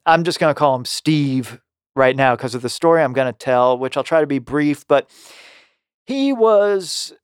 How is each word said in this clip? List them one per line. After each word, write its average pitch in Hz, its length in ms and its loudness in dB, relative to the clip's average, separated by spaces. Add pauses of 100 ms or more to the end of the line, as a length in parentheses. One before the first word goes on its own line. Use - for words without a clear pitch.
I'm 165 180 4
just 170 160 -4
gonna 156 160 2
call 143 200 2
him 123 100 -6
Steve 139 760 -2 (360)
right 131 200 2
now 131 200 2
'cause 120 200 -6
of 120 80 -6
the 120 60 -4
story 165 340 2
I'm 127 100 -2
gonna 127 200 -2
tell, 127 440 0
which 127 200 -6
I'll 135 60 -2
try 160 180 0
to 147 60 0
be 139 120 -2
brief, 143 480 -4
but 139 220 2 (1000)
he 277 240 -2
was 208 840 0 (100)